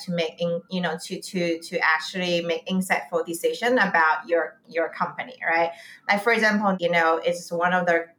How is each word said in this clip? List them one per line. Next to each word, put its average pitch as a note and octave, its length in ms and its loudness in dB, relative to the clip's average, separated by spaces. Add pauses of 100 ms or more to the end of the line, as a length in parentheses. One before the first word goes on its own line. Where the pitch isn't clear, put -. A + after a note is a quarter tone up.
to F#3 80 -8
make, E3 280 -2
in, E3+ 300 -2
you F3+ 120 -4
know, E3 240 -2
to, F3 160 -8
to, E3+ 380 -2
to E3 200 -6
actually E3+ 600 0
make E3 260 -4
insightful F#3 580 -2
decision E3+ 520 0
about E3 500 2
your, E3 400 0
your D#3+ 220 -2
company, - 480 -6 (120)
right? E3 220 2 (380)
Like, G3+ 120 2
for A#3 120 4
example, G#3 480 4
you E3+ 100 2
know, E3 320 4
it's F3 260 -2
one F3 220 0
of F3+ 140 2
the, E3 220 2 (120)